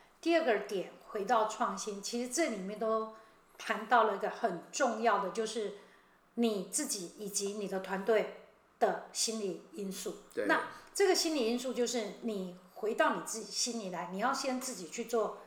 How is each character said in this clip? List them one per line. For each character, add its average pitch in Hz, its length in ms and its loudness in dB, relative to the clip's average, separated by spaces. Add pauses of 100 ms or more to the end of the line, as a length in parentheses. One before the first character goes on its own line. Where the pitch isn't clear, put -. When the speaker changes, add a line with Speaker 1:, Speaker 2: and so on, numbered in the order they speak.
(200)
Speaker 1:
第 330 160 4
二 320 80 4
个 214 220 4
点 190 260 -4 (140)
回 196 180 -6
到 220 240 4
创 208 300 -2
新， 202 240 -6
其 240 200 -4
实 254 80 -4
这 311 200 2
里 214 80 -4
面 190 200 -6
都 220 360 0 (420)
谈 214 320 -4
到 233 160 8
了 202 120 2
一 - 20 -4
个 196 100 -2
很 180 420 -2
重 233 300 2
要 208 200 4
的， 180 100 -2
就 220 160 -2
是 214 280 -4 (600)
你 214 360 2
自 302 160 -2
己 180 320 -6
以 202 100 -8
及 196 260 -2
你 208 120 -4
的 190 140 -2
团 190 240 -4
队 220 320 4 (420)
的 - 340 2
心 220 280 -2
理 180 220 -4 (100)
因 196 180 -6
素。 185 280 -8 (140)
Speaker 2:
对。 - 140 -2
Speaker 1:
那 - 220 2 (260)
这 403 120 4
个 370 80 8
心 320 200 2
理 240 140 2
因 240 100 2
素 254 140 -4
就 240 140 2
是 226 360 -2
你 190 340 -4 (180)
回 220 200 -2
到 - 220 4
你 170 80 -6
自 226 160 -6
己 196 100 -10
心 233 300 -2
里 190 100 -6
来， 180 220 -6
你 190 60 -4
要 247 140 2
先 254 280 -2
自 254 140 -6
己 180 140 -10
去 - 160 -8
做 214 420 0